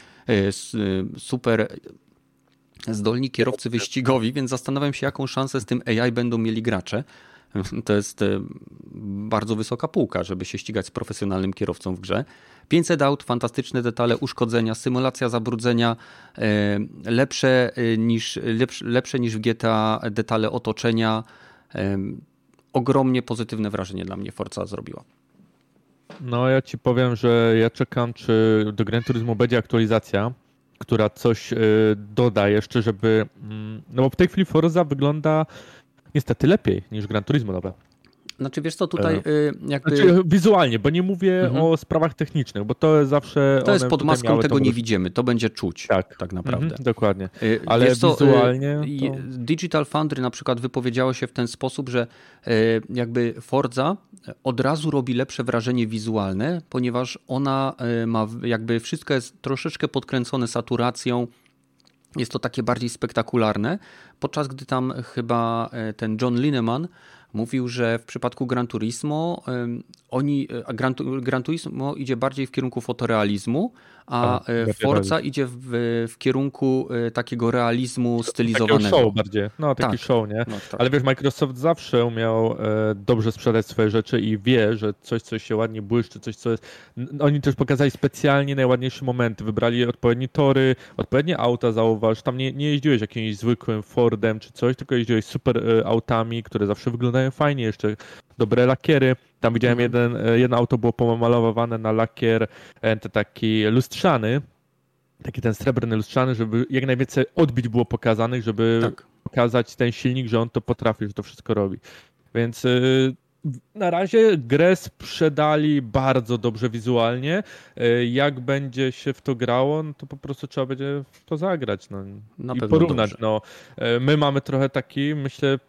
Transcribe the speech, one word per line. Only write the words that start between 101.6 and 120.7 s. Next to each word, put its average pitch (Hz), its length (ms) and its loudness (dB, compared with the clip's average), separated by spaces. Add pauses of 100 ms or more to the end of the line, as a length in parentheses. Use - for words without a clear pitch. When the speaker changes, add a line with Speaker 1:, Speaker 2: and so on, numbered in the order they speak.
Speaker 2:
na 110 140 0
lakier, 113 560 2 (320)
e, 110 160 2
te-, 107 120 -12
taki 110 560 0
lustrzany, 120 760 0 (800)
taki - 180 -8
ten 113 140 0
srebrny 117 420 0
lustrzany, 127 380 0
żeby 113 360 0
jak 131 160 -2
najwięcej 131 380 0 (100)
odbić 123 340 2
było 117 160 2
pokazanych, 117 580 0
żeby 113 400 2
Speaker 1:
Tak. - 240 -4 (180)
Speaker 2:
pokazać 120 520 0
ten 120 160 0
silnik, 127 360 -2
że 113 120 2
on 117 100 -2
to 117 100 -2
potrafi, 110 460 -2
że 101 60 -8
to 104 100 -8
wszystko - 320 -6
robi. 98 240 0 (560)
Więc, 117 300 -2
y, 131 500 2 (600)
na 196 160 -2
razie 196 480 4
grę 139 380 4
sprzedali 151 1080 0
bardzo 123 560 0
dobrze 113 320 -2
wizualnie. 123 720 0 (380)
Y, 120 260 4
jak 135 340 0
będzie 131 520 -2
się - 200 -6
w - 100 -10
to 135 120 -2
grało, 127 480 0
no 151 120 -10
to - 120 -18
po 143 100 -14
prostu 139 300 -12
trzeba 131 200 -4
będzie 135 460 -6